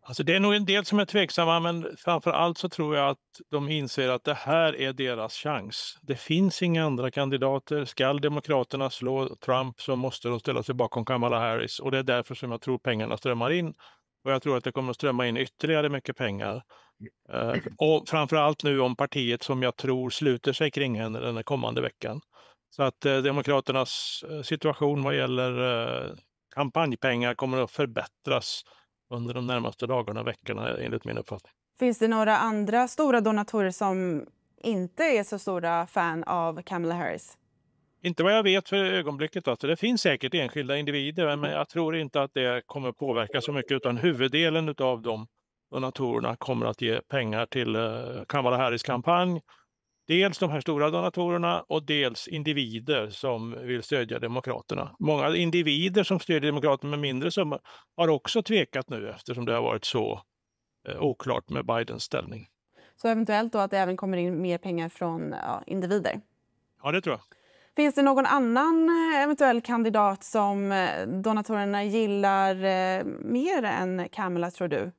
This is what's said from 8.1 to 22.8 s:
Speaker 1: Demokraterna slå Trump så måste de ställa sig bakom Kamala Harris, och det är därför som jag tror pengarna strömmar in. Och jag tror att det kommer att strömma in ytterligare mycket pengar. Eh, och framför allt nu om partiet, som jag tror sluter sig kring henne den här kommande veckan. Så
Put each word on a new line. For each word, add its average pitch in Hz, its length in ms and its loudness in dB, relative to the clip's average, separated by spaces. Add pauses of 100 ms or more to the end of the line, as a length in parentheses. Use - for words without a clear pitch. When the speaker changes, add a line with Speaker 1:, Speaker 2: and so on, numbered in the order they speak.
Speaker 1:
Demokraterna 143 800 -2
slå 131 460 -4
Trump 131 440 -2
så 135 160 -2
måste 127 320 -4
de 120 120 -2
ställa 120 220 -2
sig 127 120 -4
bakom 120 300 0
Kamala 120 340 0
Harris, 113 420 -2
och 135 100 -2
det 135 80 2
är 131 40 0
därför 123 320 0
som 123 160 -8
jag 117 100 -6
tror 127 180 -2
pengarna 117 380 -2
strömmar 120 340 -2
in. 165 240 -2 (500)
Och 135 80 0
jag 131 100 0
tror 139 140 0
att 117 80 -2
det 131 80 -4
kommer 131 180 -4
att 117 60 -6
strömma 123 300 0
in 117 100 -2
ytterligare 151 520 0
mycket 139 280 -6
pengar. 104 460 -4 (680)
Eh, 120 220 -2 (240)
och 156 300 2
framför 156 280 0
allt 151 280 2
nu 139 160 2
om 127 160 2
partiet, 123 460 -2
som 131 200 -2
jag 123 140 0
tror 127 340 -2
sluter 131 420 0
sig 147 180 0
kring 127 300 -2
henne 110 200 -6
den 120 160 -4
här 110 60 -6
kommande 120 380 -2
veckan. 123 400 -6 (500)
Så - 120 -2